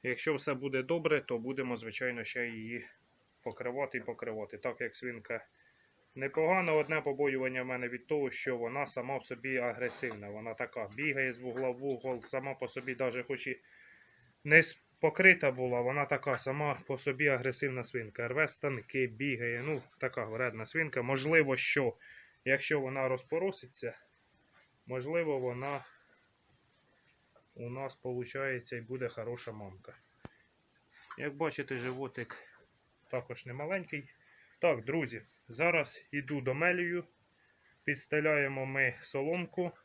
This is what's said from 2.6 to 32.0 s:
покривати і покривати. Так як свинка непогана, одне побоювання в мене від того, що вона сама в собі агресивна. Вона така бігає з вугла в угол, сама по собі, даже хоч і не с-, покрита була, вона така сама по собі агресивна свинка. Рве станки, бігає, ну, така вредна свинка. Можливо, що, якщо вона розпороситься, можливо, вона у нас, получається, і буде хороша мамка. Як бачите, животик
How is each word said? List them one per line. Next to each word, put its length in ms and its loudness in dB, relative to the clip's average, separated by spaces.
покривати 560 -4
і 40 -2
покривати. 560 -6
Так 240 -4
як 140 -4
свинка 500 -8
непогана, 580 2
одне 280 2
побоювання 640 0
в 20 -4
мене 220 -4
від 200 -8
того, 240 0
що 260 -2
вона 280 -2
сама 320 -4
в 80 -6
собі 320 -4
агресивна. 720 -2
Вона 240 -8
така 420 -4
бігає 380 0
з 40 -10
вугла 320 -2
в 140 -4
угол, 400 -2
сама 300 -4
по 140 -6
собі, 280 -6
даже 280 -2
хоч 240 -6
і 120 -6
не 140 10
с-, 200 8
покрита 520 8
була, 300 0
вона 240 2
така 320 0
сама 500 -2
по 100 -2
собі 300 2
агресивна 560 2
свинка. 440 -6
Рве 200 2
станки, 600 -2
бігає, 580 -2
ну, 160 -2
така 280 -4
вредна 400 -4
свинка. 360 -2
Можливо, 560 6
що, 360 2
якщо 340 2
вона 280 0
розпороситься, 920 -4
можливо, 520 0
вона 460 -4
у 140 -10
нас, 260 -8
получається, 800 -4
і 60 -6
буде 280 -6
хороша 420 -8
мамка. 420 -14
Як 180 -6
бачите, 420 -2
животик 600 -6